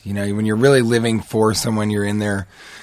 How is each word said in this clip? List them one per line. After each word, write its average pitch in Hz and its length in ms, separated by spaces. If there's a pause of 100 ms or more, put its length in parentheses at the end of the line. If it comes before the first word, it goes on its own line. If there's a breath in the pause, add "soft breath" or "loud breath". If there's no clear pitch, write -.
You 98 80
know, 101 200
when 107 120
you're 107 100
really 131 260
living 113 400
for 110 320
someone, 107 360
you're 101 160
in 104 140
their 101 280 (360 loud breath)